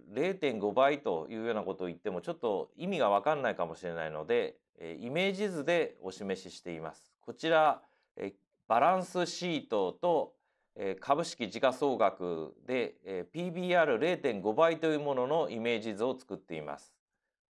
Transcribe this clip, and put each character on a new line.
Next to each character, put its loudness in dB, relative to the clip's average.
零 0
点 -2
五 0
倍 4
と -2
い -8
う -6
よ -2
う 0
な -2
こ -4
と -8
を -4
言 -6
っ -20
て -6
も -4
ち -8
ょ -4
っ -4
と -2
意 -8
味 -2
が 4
わ 4
か 2
ん -4
な 2
い -2
か -2
も -8
し -18
れ -4
な -4
い -6
の -6
で、 0
え -12
ー、 -10
イ -8
メ 0
ー 0
ジ -4
図 -4
で 0
お -8
示 -6
し -18
し -18
て -8
い -10
ま -10
す。 -20
こ -14
ち -6
ら、 4
え -6
ー、 -6
バ 6
ラ 6
ン -2
ス -2
シ -6
ー -8
ト 2
と、 0
え -4
ー、 -18
株 2
式 -6
時 -8
価 4
総 0
額 0
で、 -4
え -6
ー、 -20
ピ -6
ー -6
ビ -4
ー 6
ア 8
ー 2
ル 4
零 2
点 -2
五 2
倍 4
と 2
い 2
う 0
も -2
の 0
の 2
イ -6
メ 0
ー -2
ジ -6
図 -2
を -2
作 -10
っ -12
て -10
い -8
ま -8
す。 -20